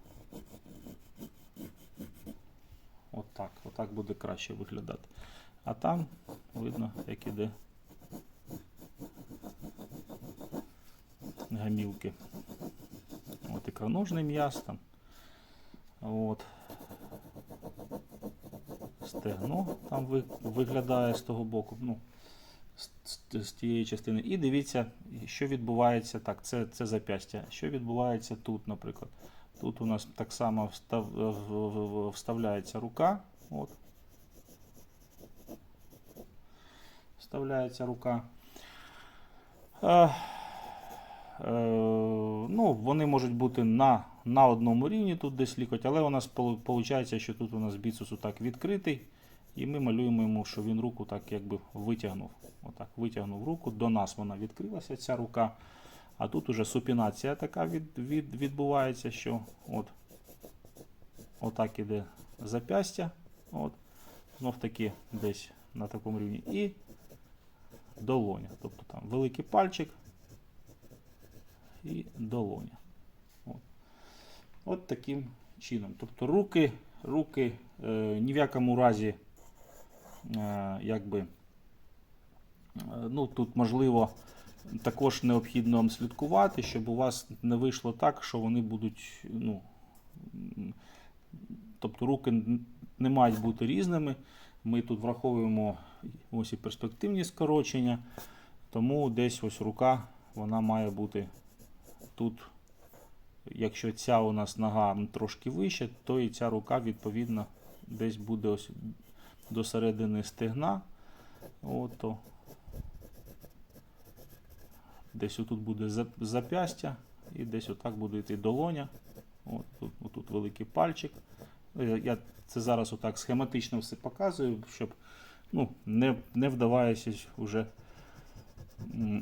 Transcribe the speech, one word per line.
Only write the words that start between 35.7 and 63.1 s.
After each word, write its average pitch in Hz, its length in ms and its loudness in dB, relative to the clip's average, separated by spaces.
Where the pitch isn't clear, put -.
Вставляється 131 680 -2
рука. 123 380 -2
Е, 202 40 4
е, - 1600 4
ну, 202 240 6
вони 135 320 2
можуть 131 280 4
бути 123 300 4
на, 117 420 8
на 131 220 10
одному 117 420 6
рівні, 202 260 2
тут 139 200 -4
десь 127 240 0
лікоть, 117 260 -2
але 147 160 4
у 147 80 6
нас 131 180 2
полу-, 120 300 0
получається, 120 600 2
що 110 140 -4
тут 110 200 -4
у 110 60 0
нас 107 160 0
біцепс 110 360 -4
отак 107 300 -6
відкритий, 147 600 0
і 131 100 -4
ми 143 140 0
малюємо 117 420 4
йому, 110 240 2
що - 180 -4
він 110 180 0
руку 117 240 -2
так - 260 -6
якби 101 280 -4
витягнув. 104 560 -2
Отак - 340 -12
витягнув 107 460 -2
руку, 160 280 -2
до 110 180 2
нас 104 280 2
вона 101 200 -4
відкрилася, 139 600 -6
ця - 180 -2
рука. 113 360 2
А 110 80 -2
тут - 220 -2
уже 110 160 4
супінація 120 720 2
така 165 300 -2
від-, 160 340 -4
від-, 139 360 -2
відбувається, 139 760 2
що 117 280 -2
от, 107 200 -4
отак 110 400 -2
іде 104 240 -2
зап'ястя, 165 720 0